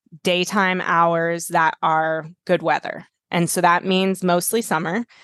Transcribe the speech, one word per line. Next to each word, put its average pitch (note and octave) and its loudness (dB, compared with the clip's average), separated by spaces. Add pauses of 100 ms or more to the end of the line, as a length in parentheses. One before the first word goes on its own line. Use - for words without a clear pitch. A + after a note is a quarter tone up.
(220)
daytime F#3 0
hours E3+ 0
that E3 0
are D#3+ 0 (200)
good F3 0
weather. D#3 -4 (240)
And E3+ 0
so F#3 -2
that F3 4
means F#3+ 0
mostly F3+ 0
summer. F3 -4 (200)